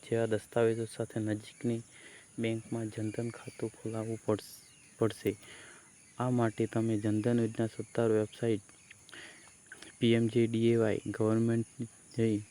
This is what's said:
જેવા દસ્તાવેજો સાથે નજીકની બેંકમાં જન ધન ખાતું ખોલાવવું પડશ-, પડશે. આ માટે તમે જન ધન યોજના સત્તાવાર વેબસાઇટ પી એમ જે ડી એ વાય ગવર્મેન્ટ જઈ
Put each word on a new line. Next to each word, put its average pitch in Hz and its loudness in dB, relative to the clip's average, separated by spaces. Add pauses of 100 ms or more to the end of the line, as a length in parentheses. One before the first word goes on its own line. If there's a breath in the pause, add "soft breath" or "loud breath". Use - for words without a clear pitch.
જેવા 113 0
દસ્તાવેજો 113 0
સાથે - -6
નજીકની 107 -4 (580 loud breath)
બેંકમાં 113 -4
જન 107 -6
ધન 117 -6
ખાતું - -10
ખોલાવવું 110 -6
પડશ-, - -2 (380)
પડશે. 107 0 (840 loud breath)
આ 127 0
માટે 117 2
તમે 113 0
જન 107 0
ધન 120 2
યોજના 113 0
સત્તાવાર 113 0
વેબસાઇટ 107 0 (1400 loud breath)
પી 117 6
એમ 117 4
જે 113 4
ડી 113 2
એ 117 6
વાય 110 2
ગવર્મેન્ટ 113 2 (500)
જઈ 113 2 (140)